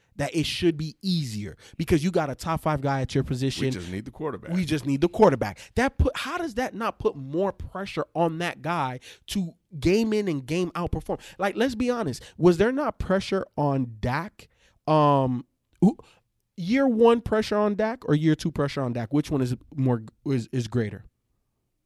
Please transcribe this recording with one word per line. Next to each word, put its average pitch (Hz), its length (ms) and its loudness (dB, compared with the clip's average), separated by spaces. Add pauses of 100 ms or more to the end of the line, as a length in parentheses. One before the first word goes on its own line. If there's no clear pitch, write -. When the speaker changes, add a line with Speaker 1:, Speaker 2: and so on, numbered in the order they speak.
(180)
Speaker 1:
that 139 160 -4
it 156 120 0
should 165 320 0
be 156 240 -8
easier 131 560 -4 (180)
because 165 260 0
you 180 80 0
got 165 200 0
a 131 60 -6
top 165 260 -4
five 151 180 0
guy 139 220 -2
at 127 120 -6
your 135 120 0
position. 135 400 -4
Speaker 2:
We 131 60 0
just 90 200 -6
need 101 140 -6
the 117 60 -14
quarterback. 151 420 -8
Speaker 1:
We 185 100 0
just 143 220 -2
need 139 160 0
the 175 80 4
quarterback. 131 500 4 (160)
That 254 220 0
put, - 180 4
how 311 220 -6
does 330 180 -4
that 240 180 -2
not 208 260 -6
put - 180 -2
more 156 340 -2
pressure - 540 -8 (100)
on 165 220 0
that 170 240 -6
guy 135 400 -4 (260)
to 180 260 -4 (240)
game 214 360 2
in 208 160 0
and 139 160 -4
game 170 280 -2
out 165 200 -4
perform? 165 260 -4 (180)
Like, 196 200 -2
let's 240 180 0
be 247 140 -2
honest. 226 340 -4 (140)
Was 170 200 6
there 214 140 4
not 269 260 -2
pressure 190 480 -2 (120)
on 135 420 -2
Dak? 127 480 -6 (400)
Um, 143 580 4 (360)
who, 220 160 6 (580)
year 247 320 2
one 233 320 6
pressure 214 380 0
on 208 180 2
Dak 220 320 -4
or 147 80 4
year 156 200 4
two 156 180 -4
pressure 143 300 -2
on 120 100 -2
Dak? 117 200 -4
Which 147 160 0
one 147 120 0
is 123 120 -2 (220)
more, 123 280 2 (220)
is, 135 280 -2
is 120 160 -2
greater? 104 340 -4 (840)